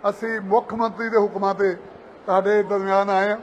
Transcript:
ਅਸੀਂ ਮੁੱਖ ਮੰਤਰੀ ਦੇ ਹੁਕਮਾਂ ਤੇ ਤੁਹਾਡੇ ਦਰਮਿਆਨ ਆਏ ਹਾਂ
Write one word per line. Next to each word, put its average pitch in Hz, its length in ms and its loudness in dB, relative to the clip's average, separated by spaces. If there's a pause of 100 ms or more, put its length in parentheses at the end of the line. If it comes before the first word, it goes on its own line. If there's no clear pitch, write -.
ਅਸੀਂ 220 320 -4
ਮੁੱਖ 214 320 0
ਮੰਤਰੀ 226 360 -4
ਦੇ 226 80 2
ਹੁਕਮਾਂ 196 380 2
ਤੇ 196 180 2 (520)
ਤੁਹਾਡੇ 202 380 2
ਦਰਮਿਆਨ 196 460 0
ਆਏ 196 200 2
ਹਾਂ 214 140 -2